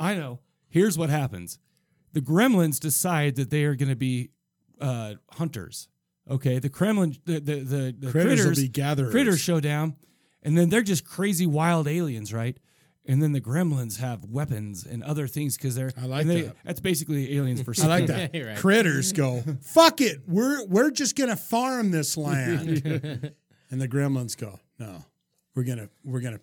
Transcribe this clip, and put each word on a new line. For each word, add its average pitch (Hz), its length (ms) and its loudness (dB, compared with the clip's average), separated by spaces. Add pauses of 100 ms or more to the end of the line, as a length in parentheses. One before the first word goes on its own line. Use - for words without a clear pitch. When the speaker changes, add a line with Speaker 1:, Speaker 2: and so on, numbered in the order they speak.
Speaker 1:
I 190 140 0
know. 131 260 -8 (280)
Here's 180 300 2
what 160 120 0
happens. 110 480 -2 (540)
The 156 80 -2
Gremlins 170 580 4
decide 147 580 0
that 135 140 -2
they 151 140 2
are 147 120 0
gonna 135 200 0
be, 127 340 -2 (500)
uh, 117 340 -4 (160)
hunters. 135 580 -8 (400)
Okay, 131 300 0
the 139 100 -4
Kremlin, 180 560 0
the, 160 160 -2
the, 147 200 -4
the, 131 380 -4
the 135 120 -6
Speaker 2:
Critters 208 300 4
will 190 60 6
Speaker 1:
critters, 139 160 4
Speaker 2:
be 131 60 2
gatherers. 139 420 0
Speaker 1:
critters 220 300 4
show 170 200 0
down, 151 360 -2 (460)
and 151 160 2
then 170 100 6
they're 220 140 4
just 190 240 0
crazy 185 400 0
wild 160 420 2
aliens, 131 460 -4
right? 117 240 -4 (460)
And 135 180 2
then 151 100 2
the 139 80 0
Gremlins 127 580 -2
have 123 280 -6
weapons 104 600 -6
and 117 160 -10
other 147 240 -4
things 147 300 -4
'cause 131 180 -4
they're 131 220 -4
Speaker 2:
I 127 100 -8
like 131 160 -2
Speaker 1:
and 156 80 2
they, 170 120 2
Speaker 2:
that. 117 220 -10
Speaker 1:
that's - 160 -8
basically 143 560 -2
Aliens 131 260 0
versus 120 220 -2
Speaker 2:
I 156 40 6
like 175 180 4
Speaker 1:
Predator. 160 380 -2
Speaker 2:
that. - 20 -10
Speaker 3:
<laughs> 110 60 -10
Right. 104 60 -8
Speaker 2:
Critters 185 540 4
go, 127 300 0 (180)
"Fuck 320 400 6
it, 165 280 0
we're, 240 380 0
we're 220 260 4
just 262 240 -2
gonna 247 200 0
farm 240 540 0
this 156 260 -2
land." 143 1200 -2
Speaker 3:
<laughs> - 340 -20
Speaker 2:
And 131 100 -4
the 131 80 -2
Gremlins 135 480 -2
go, 98 240 -12 (180)
"No, 95 240 -14 (540)
we're 127 80 0
gonna, 117 240 -6 (160)
we're 127 160 -6
gonna 117 220 -8